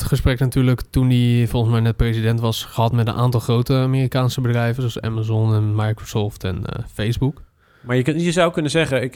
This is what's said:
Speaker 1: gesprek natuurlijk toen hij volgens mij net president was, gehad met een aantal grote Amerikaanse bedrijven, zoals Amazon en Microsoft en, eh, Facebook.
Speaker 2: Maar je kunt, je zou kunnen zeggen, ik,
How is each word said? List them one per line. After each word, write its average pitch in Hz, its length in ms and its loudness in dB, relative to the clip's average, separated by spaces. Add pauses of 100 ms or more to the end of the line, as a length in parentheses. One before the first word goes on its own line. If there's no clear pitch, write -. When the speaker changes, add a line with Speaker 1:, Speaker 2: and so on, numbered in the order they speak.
Speaker 1:
gesprek 131 320 0
natuurlijk 127 500 2
toen 127 200 2
hij 120 380 4
volgens 117 260 0
mij 113 80 2
net 113 140 2
president 113 440 0
was, 113 260 -2
gehad 117 260 0
met 117 160 2
een 117 60 -2
aantal 120 260 2
grote 120 340 0
Amerikaanse 131 680 0
bedrijven, 120 340 0
zoals 123 260 -4
Amazon 110 540 0
en 107 200 0
Microsoft 107 680 -4
en, 95 220 -4
eh, - 180 -8 (100)
Facebook. 117 480 -2 (400)
Speaker 2:
Maar 123 140 -4
je 127 80 2
kunt, 151 200 -2
je 175 80 0
zou 170 200 2
kunnen 151 200 -2
zeggen, 139 320 0
ik, 127 120 -6